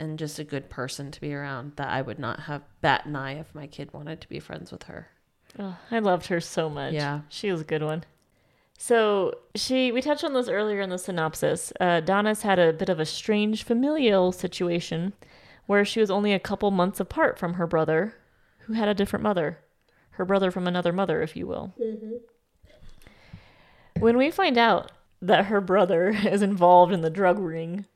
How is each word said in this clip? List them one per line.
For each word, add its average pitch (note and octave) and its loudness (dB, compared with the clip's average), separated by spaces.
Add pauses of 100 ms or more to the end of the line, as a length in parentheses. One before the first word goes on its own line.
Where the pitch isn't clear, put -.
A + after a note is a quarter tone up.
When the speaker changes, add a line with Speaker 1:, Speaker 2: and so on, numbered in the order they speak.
Speaker 1:
and D#3 -8
just D#3 -10
a D#3 -10
good C#3 -10
person C#3 -10
to - -20
be D3 -8
around C#3+ -10
that C#3 -6
I C3 -4
would B2+ -10
not A#2+ -8
have D3 -10 (180)
bat C#3+ 2
an D3+ -8
eye C3+ -8
if - -16
my D3 -14
kid - -16
wanted D3+ -12
to - -20
be C#3+ -12
friends E3 -16
with - -18
her. - -18 (500)
Speaker 2:
Oh, F#3+ -12 (160)
I A3+ -2
loved F3+ 0
her F3 -2
so D#3+ -4
much. C#3+ -6
Speaker 1:
Yeah. D3 -4
Speaker 2:
She - -6
was E3 -2
a D#3 -8
good D#3 -4
one. D#3 -4 (720)
So G#3 2 (200)
she, B3+ 0
we B3+ 0
touched D4 -2
on D4+ -2
this B3 0
earlier G#3 0
in F#3+ -4
the F3+ -4
synopsis. E3+ -2
Uh, F3 4
Donis G#3 2
had G3 2
a E3 6
bit F3 -2
of F3 0
a D#3 -2
strange G#3+ -2
familial A#3 2
situation F3 -4 (540)
where G3+ 4
she G#3 -2
was G#3 4
only G#3 2
a F#3+ 2
couple G3+ -2
months F#3 2
apart C#4 0
from F3 -4
her F3 -2
brother, E3 2 (480)
who A3 -10
had A3 0
a G#3 0
different G3+ -2
mother. F3 -2 (540)
Her F#3+ -4
brother F#3+ 2
from F3+ -4
another F3 0
mother, F3 0
if D#3 -6
you - -8
will. - -8
Speaker 1:
Mm-hmm. A3 -6 (1800)
Speaker 2:
When A3+ 6
we C4+ 4
find E4 2
out A3+ 2 (280)
that F3 4
her G3+ 2
brother F#3 4
<laughs> G#3 0
is G3+ 2
involved F3+ 8
in F3+ 0
the D#3+ 0
drug F3+ 2
ring E3+ -6